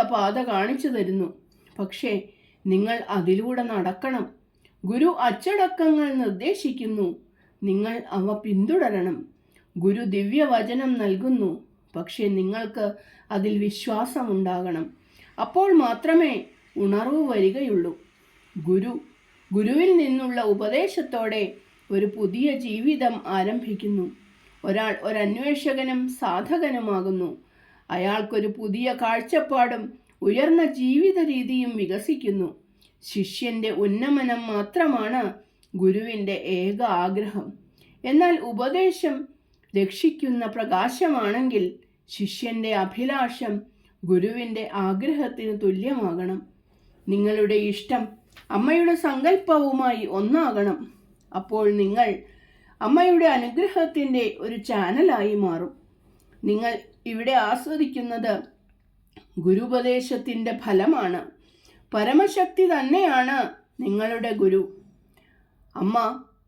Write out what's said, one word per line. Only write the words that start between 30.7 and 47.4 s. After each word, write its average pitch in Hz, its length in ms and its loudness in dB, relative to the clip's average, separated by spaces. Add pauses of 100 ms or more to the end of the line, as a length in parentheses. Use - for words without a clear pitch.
ജീവിത 311 400 4 (100)
രീതിയും 254 500 -2
വികസിക്കുന്നു. 196 720 -2 (540)
ശിഷ്യന്റെ 220 680 -4 (140)
ഉന്നമനം 240 580 0 (100)
മാത്രമാണ് 240 720 0 (520)
ഗുരുവിൻ്റെ 196 640 0 (220)
ഏക 202 220 -2 (240)
ആഗ്രഹം. 202 440 -4 (560)
എന്നാൽ 330 320 4 (140)
ഉപദേശം 285 640 0 (580)
രക്ഷിക്കുന്ന 240 720 0 (120)
പ്രകാശമാണെങ്കിൽ 226 1080 0 (500)
ശിഷ്യന്റെ 220 580 -4 (100)
അഭിലാഷം 240 720 -4 (540)
ഗുരുവിൻ്റെ 220 560 0 (220)
ആഗ്രഹത്തിന് 226 760 -2
തുല്യമാകണം. 190 760 -2 (720)
നിങ്ങളുടെ 208 440 2 (140)